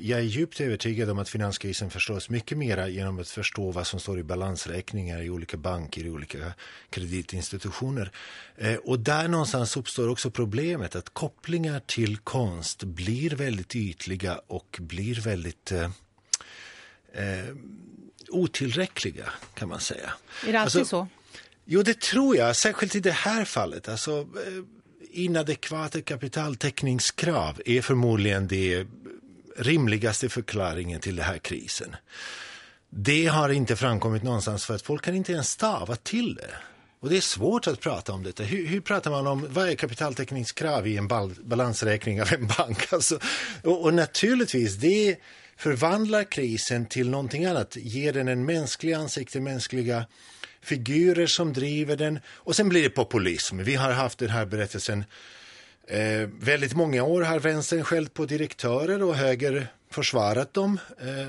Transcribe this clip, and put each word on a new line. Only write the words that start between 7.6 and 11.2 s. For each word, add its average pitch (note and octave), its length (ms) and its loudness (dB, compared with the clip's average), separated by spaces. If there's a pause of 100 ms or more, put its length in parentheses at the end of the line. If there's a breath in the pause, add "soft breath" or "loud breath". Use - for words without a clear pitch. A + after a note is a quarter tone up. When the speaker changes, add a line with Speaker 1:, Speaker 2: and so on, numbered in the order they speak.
Speaker 1:
Eh, A2 180 0
och B2+ 240 0
där D3+ 280 2
någonstans C#3+ 500 2
uppstår A#2+ 320 0
också A#2+ 220 -2
problemet B2 640 -2
att F2 180 -8
kopplingar D#3+ 720 -4